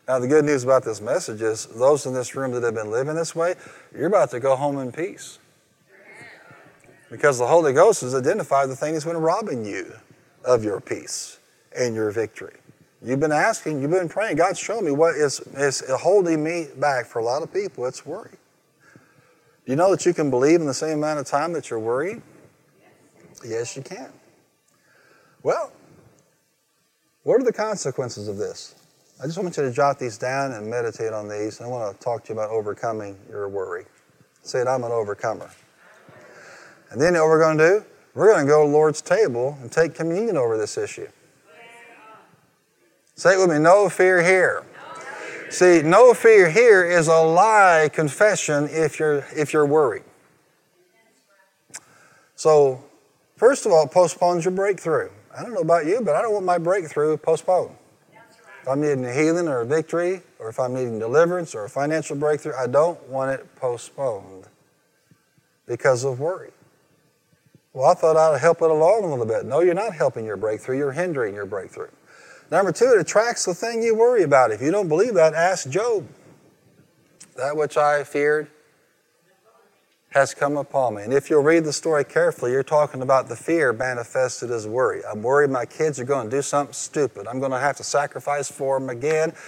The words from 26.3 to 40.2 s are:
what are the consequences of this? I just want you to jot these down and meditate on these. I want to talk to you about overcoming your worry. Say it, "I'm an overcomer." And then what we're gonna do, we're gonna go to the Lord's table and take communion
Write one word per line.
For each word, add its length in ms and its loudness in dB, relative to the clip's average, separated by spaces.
what 180 2
are 20 -4
the 100 0
consequences 760 -8
of 100 -10
this? 380 -12
I 40 -12
just 120 -8
want 200 -8
you 60 -4
to 80 -4
jot 280 0
these 180 -10
down 360 -6
and 160 -10
meditate 420 -6
on 160 -10
these. 320 -8
I 80 -14
want 240 -8
to 120 -20
talk 220 -6
to 80 -12
you 60 -8
about 120 -6
overcoming 680 -6
your 200 -8
worry. 360 -8
Say 180 -4
it, 60 -2
"I'm 160 -2
an 80 -6
overcomer." 580 -6
And 100 -12
then 140 4
what 100 2
we're 160 4
gonna 180 4
do, 280 4
we're 200 6
gonna 120 2
go 180 6
to 60 4
the 60 0
Lord's 260 2
table 600 0
and 100 -16
take 240 0
communion 400 -4